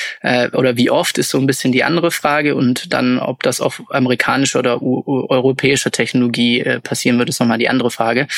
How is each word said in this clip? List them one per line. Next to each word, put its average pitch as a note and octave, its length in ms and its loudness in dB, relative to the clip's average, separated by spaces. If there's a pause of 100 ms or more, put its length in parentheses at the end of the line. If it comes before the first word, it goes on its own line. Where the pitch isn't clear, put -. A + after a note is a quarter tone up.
(220)
äh, B2 300 0
oder B2+ 260 2
wie B2 120 4
oft D3+ 280 0
ist - 120 -2
so - 100 0
ein C3+ 80 2
bisschen C3 260 0
die C3+ 100 2
andere E3 280 0
Frage. D3 440 0
Und B2+ 380 0
dann, B2+ 260 0
ob C3+ 240 -6
das B2+ 160 0
auf C3+ 300 -4
amerikanischer C3 720 0
oder B2 220 0
u-, B2+ 240 -2
u-, C3 220 -2
europäischer C3 640 2
Technologie, A#2+ 720 0
äh, B2 180 -2
passieren - 400 0
wird, A#2+ 80 2
ist - 140 -2
nochmal A#2 160 2
die A#2+ 100 0
andere B2 240 0
Frage. A#2+ 360 0 (100)